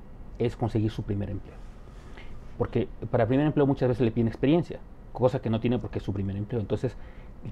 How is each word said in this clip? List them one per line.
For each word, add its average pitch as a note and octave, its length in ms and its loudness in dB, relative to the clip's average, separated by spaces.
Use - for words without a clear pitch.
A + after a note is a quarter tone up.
es A#2+ 200 0
conseguir A2 340 2
su - 120 -6
primer G2+ 260 -2
empleo. F#2+ 260 -8
Porque - 320 0
para A#2 160 4
primer C3 200 4
empleo D3 200 6
muchas C3+ 220 4
veces B2+ 160 4
le A2+ 80 4
piden A2+ 160 4
experiencia, C#3+ 520 2
cosa B2+ 280 2
que A#2 80 -2
no A2+ 120 2
tiene B2 180 4
porque - 200 -4
es - 40 -10
su - 80 -2
primer G2 240 -2
empleo. G#2 240 -2
Entonces, G#2 380 -2